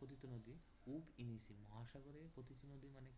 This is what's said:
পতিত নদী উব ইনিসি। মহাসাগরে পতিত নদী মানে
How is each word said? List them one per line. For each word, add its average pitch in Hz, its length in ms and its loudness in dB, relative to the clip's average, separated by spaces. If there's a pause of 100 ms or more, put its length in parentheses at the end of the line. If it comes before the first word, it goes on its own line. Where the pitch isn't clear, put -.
পতিত 135 260 0
নদী 117 260 2 (340)
উব 151 160 6 (160)
ইনিসি। 117 360 2
মহাসাগরে 127 840 -2
পতিত 131 280 -2
নদী 139 240 -2
মানে 131 300 -4